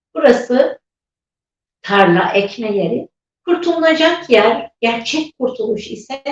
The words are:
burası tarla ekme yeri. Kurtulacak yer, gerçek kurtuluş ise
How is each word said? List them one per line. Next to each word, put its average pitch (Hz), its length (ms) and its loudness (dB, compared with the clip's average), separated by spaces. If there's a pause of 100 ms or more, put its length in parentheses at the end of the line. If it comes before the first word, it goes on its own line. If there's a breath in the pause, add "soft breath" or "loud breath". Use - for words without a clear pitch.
(160)
burası - 640 2 (1000)
tarla 190 520 2
ekme 202 440 -2
yeri. 247 300 -4 (380)
Kurtulacak 330 840 0
yer, 220 420 2 (100)
gerçek 233 580 -4
kurtuluş - 520 -6
ise 269 300 -12 (100)